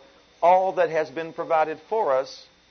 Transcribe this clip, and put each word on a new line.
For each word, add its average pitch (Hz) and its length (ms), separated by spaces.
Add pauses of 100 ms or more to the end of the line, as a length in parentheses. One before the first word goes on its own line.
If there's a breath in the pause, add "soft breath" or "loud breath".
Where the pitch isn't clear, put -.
(420 loud breath)
all 185 320
that 170 160
has 156 180
been 160 240
provided 156 480 (100)
for 214 260
us - 280 (260)